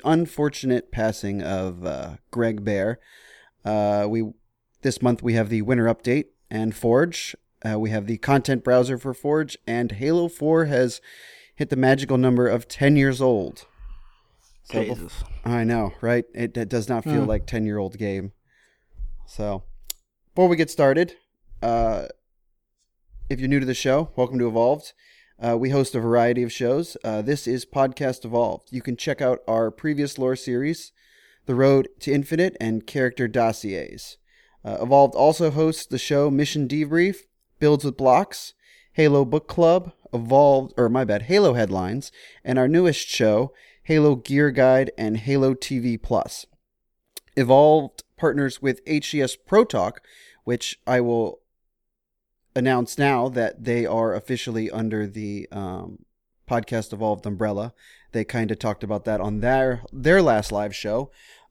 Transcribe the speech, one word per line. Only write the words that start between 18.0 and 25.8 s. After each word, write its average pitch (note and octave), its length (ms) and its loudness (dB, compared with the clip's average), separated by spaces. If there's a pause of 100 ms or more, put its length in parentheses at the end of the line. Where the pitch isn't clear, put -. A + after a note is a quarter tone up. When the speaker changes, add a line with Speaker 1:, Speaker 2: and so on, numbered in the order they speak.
Speaker 1:
So, G2+ 380 -6 (680)
before F#3 140 6
we F3 80 4
get D#3 140 0
started, D#3 460 2 (460)
uh, A2+ 440 0 (1200)
if C3 120 -6
you're C3 80 0
new C#3+ 100 2
to C3 60 -2
the B2+ 80 -2
show, C3+ 420 0
welcome B2+ 240 -2
to A#2+ 80 0
Evolved. A#2+ 460 0 (460)
Uh, A#2 160 0
we B2+ 140 0
host C3+ 240 0